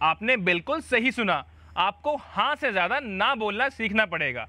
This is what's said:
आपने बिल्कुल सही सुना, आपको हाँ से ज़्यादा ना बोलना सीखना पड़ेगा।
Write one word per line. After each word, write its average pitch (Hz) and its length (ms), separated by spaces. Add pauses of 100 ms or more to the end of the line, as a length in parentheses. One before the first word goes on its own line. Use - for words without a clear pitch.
आपने 202 340
बिल्कुल 180 440
सही 247 320
सुना, 180 320 (320)
आपको 208 400
हाँ 254 380
से 269 180
ज़्यादा 190 280
ना 220 340
बोलना 220 340
सीखना 220 380
पड़ेगा। 139 420